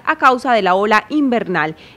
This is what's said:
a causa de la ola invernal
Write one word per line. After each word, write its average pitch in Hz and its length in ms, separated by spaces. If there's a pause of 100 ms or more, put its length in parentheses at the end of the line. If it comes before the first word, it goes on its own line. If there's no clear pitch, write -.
a 311 120
causa 254 360
de 214 100
la 185 100
ola 214 360
invernal 196 640 (220)